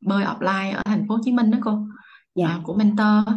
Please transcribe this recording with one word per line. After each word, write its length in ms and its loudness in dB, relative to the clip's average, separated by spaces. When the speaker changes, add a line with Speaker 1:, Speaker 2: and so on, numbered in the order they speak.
Speaker 1:
bơi 240 0
offline 500 -4
ở 100 -6
thành 240 -2
phố 60 -2
Hồ 100 0
Chí 80 0
Minh 180 4
đó 140 2
cô. 220 -2
Speaker 2:
Dạ. 120 2
Speaker 1:
Ờ, 180 -2
của 100 -8
mentor 520 2
á. 100 0